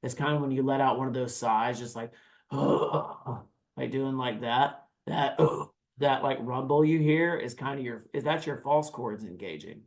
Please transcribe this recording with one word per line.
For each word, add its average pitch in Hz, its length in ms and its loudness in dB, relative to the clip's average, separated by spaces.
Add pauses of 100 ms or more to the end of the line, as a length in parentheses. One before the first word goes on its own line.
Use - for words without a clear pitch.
is 127 120 -6
kind 147 200 0
of 147 60 2
when 139 100 -2
you 131 120 0
let 135 180 2
out 131 180 4
one 131 100 -2
of 127 60 -4
those 127 220 -2
sighs, 113 420 0
just 120 180 -10
like, 117 160 -10 (200)
<gasps> - 200 -18
like, - 1400 -2
doing 135 260 -2
like 127 240 -4
that, 123 460 0 (200)
that, 139 320 -2 (300)
<gasps> - 300 -20
that, 135 240 2
like, - 180 0
rumble 131 440 2
you 160 140 4
hear 160 380 4
is 123 180 -4
kind 139 240 -6
of 131 60 -6
your, 117 180 -8 (100)
is, 139 120 -4
that's 156 220 0
your 143 120 -4
false 151 320 2
chords 107 340 -6
engaging. 85 640 -12